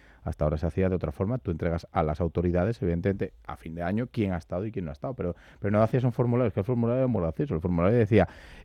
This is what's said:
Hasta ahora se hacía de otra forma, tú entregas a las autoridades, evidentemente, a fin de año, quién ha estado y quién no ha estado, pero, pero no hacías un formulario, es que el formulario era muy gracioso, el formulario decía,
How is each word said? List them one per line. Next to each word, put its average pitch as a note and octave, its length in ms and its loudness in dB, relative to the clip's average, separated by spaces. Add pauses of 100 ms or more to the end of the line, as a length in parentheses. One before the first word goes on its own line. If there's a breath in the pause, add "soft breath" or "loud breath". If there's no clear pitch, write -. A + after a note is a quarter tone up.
(240 soft breath)
Hasta E2 200 -4
ahora D2+ 140 2
se D#2 100 -4
hacía F#2+ 220 0
de F#2 60 0
otra D#2 160 -4
forma, G#2 260 -4
tú G2+ 140 -4
entregas E2 400 -4
a F2 120 0
las D#2 180 -2
autoridades, F2 600 0
evidentemente, F#2+ 520 -2 (120)
a - 100 -12
fin E2 200 -14
de E2+ 80 -6
año, G#2 280 -2
quién G2+ 220 -2
ha F2 40 -2
estado F2+ 280 -6
y A2 60 -8
quién G2 140 -8
no D2 60 -6
ha - 20 -12
estado, C3+ 200 -8
pero, F2 220 -4 (240 soft breath)
pero G2+ 120 -2
no G#2+ 100 4
hacías A#2 220 2
un B2+ 80 2
formulario, A#2+ 360 2
es G2 60 -2
que - 80 0
el F#2+ 40 -6
formulario A#2+ 340 0
era C3 80 2
muy A2 140 0
gracioso, F2+ 340 -2
el D#2+ 60 -2
formulario F2+ 360 4
decía, G#2 300 6 (380 loud breath)